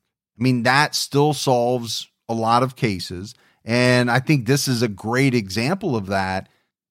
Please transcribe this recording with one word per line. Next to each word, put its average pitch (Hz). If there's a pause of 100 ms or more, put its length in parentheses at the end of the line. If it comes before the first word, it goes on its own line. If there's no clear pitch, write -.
(380)
I 110
mean, 127
that -
still 147
solves 123 (200)
a 117
lot 117
of 127
cases, 92 (300)
and 123
I 123
think 131
this 139
is 120
a 120
great 120
example 123
of 101
that. 95 (420)